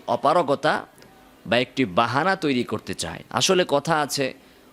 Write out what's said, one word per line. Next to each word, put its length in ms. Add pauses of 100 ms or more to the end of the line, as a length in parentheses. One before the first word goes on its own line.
অপারগতা 800 (600)
বা 100
একটি 280
বাহানা 520
তৈরি 280
করতে 300
চায়। 360
আসলে 380
কথা 320
আছে, 340 (380)